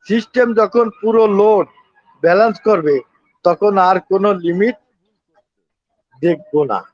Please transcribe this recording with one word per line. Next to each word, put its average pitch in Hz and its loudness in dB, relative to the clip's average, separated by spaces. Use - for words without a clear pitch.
সিস্টেম 233 -2
যখন 226 0
পুরো 220 0
লোড 202 2
ব্যালেন্স 202 0
করবে, 151 0
তখন 196 0
আর 185 2
কোনো 196 -2
লিমিট 180 -2
দেখব 165 -2
না। 104 -6